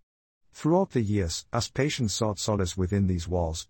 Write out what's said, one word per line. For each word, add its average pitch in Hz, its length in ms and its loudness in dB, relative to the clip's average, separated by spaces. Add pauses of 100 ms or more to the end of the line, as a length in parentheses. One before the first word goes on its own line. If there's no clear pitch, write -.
(520)
Throughout 180 400 2
the 123 100 2
years, 101 520 0
as 120 160 -2
patients 131 440 0
sought 107 260 -2
solace 101 360 0
within 95 320 2
these 90 180 0
walls, 85 440 -4